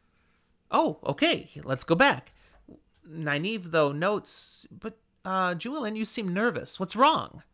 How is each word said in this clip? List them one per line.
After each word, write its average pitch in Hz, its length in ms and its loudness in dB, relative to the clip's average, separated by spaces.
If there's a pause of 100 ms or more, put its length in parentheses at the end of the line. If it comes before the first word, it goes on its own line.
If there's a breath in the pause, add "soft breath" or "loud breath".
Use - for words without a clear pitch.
(720)
"Oh, 277 320 2
okay, 285 460 0 (160)
let's 135 180 -4
go 165 120 4
back." 180 360 4 (760 soft breath)
Nynaeve, 160 640 -4
though, 151 200 4
notes, - 800 -4
"But, - 260 -12 (280)
uh, 185 300 0
Juilin, 226 400 -6
you 220 100 -2
seem 196 280 -4
nervous. 208 460 -2
What's 185 160 -6
wrong? 254 480 2 (100)